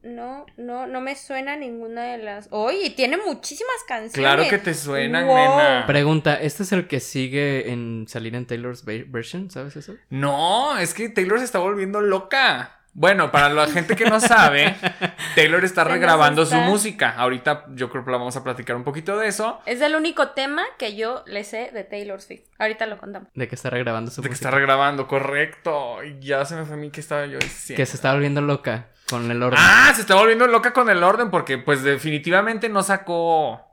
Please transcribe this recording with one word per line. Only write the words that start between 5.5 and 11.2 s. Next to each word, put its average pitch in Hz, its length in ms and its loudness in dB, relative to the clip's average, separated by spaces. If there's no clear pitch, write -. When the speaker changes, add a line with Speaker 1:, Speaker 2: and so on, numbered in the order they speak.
Speaker 3:
Pregunta, 147 540 2
¿este 160 220 -4
es 185 100 -4
el 180 160 0
que 131 120 -2
sigue 135 720 -4
en 117 380 -8
salir 113 260 -10
en 123 120 -8
Taylor's 120 400 -10
ve-, 110 200 -8
version? 139 440 -10
¿Sabes 139 260 -14
eso? 190 200 -18
Speaker 2:
No, 165 720 0
es 170 160 -2
que 220 160 -6
Taylor 202 280 0